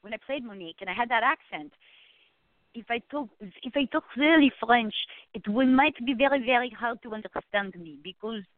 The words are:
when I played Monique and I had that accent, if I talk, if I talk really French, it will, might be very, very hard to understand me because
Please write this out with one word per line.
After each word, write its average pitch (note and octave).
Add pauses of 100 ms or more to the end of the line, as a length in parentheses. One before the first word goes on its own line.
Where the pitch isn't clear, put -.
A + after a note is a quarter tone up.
when G#3+
I A3
played C#4
Monique G3
and G3
I -
had A#3+
that A#3
accent, G3 (1000)
if A#3
I A#3 (100)
talk, C#4 (340)
if B3+
I C#4+
talk D#4 (120)
really D4 (140)
French, A3+ (400)
it -
will, A3
might C4 (100)
be C4
very, C4+
very B3
hard A#3
to A3+
understand G3+
me E3
because G#3 (140)